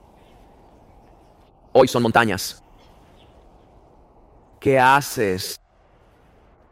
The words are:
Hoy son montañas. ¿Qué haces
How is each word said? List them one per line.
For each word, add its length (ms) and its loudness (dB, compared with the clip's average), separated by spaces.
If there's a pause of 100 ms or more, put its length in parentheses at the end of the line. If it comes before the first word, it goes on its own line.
(1700)
Hoy 140 4
son 140 -2
montañas. 640 -2 (2000)
¿Qué 200 0
haces 800 -2 (1120)